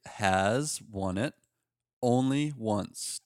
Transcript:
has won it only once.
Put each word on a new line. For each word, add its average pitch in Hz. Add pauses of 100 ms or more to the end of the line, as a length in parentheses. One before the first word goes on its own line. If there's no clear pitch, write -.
has 104
won 95
it 131 (680)
only 131
once. -